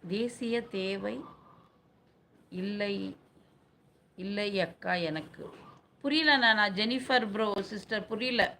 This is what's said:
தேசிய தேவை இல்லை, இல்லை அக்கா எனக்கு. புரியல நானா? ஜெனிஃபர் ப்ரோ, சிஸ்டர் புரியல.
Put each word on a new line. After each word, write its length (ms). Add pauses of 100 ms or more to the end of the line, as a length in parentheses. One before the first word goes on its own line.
தேசிய 520 (140)
தேவை 460 (1400)
இல்லை, 420 (1200)
இல்லை 300 (120)
அக்கா 420
எனக்கு. 420 (540)
புரியல 380
நானா? 340
ஜெனிஃபர் 600
ப்ரோ, 180 (140)
சிஸ்டர் 440
புரியல. 360 (180)